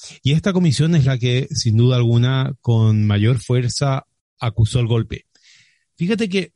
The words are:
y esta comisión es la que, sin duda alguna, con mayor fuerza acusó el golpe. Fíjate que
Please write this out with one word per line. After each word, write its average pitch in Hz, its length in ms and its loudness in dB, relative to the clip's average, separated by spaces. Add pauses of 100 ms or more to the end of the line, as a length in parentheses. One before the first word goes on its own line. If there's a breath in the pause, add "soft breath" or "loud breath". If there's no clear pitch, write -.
(220 loud breath)
y 131 100 0
esta 165 200 0
comisión 170 420 0
es 147 120 2
la 135 120 0
que, 123 320 -2
sin 107 260 -2
duda 123 200 4
alguna, 123 640 0
con 110 460 2
mayor 104 320 2
fuerza 127 640 -4 (340)
acusó 113 420 -2
el 117 60 -2
golpe. 113 400 -2 (720 soft breath)
Fíjate 202 320 -2
que 185 280 -4